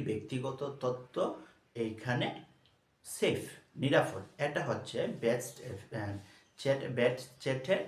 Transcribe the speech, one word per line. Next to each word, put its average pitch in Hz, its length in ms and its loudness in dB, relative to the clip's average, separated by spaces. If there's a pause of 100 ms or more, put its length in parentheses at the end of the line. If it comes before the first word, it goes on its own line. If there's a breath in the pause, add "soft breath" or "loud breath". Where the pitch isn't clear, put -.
ব্যক্তিগত 131 540 -2 (220)
তথ্য 123 320 -2 (600 loud breath)
এইখানে 123 520 0 (800)
সেফ, 143 360 2 (400)
নিরাপদ। 131 420 4 (220)
এটা 151 240 0
হচ্ছে 110 280 -2 (260)
বেস্ট, 120 400 2
আহ, 101 520 -6 (440 loud breath)
চ্যাট, 135 220 2 (160)
ব্যাট 123 200 6 (260)
চ্যাটের 135 440 2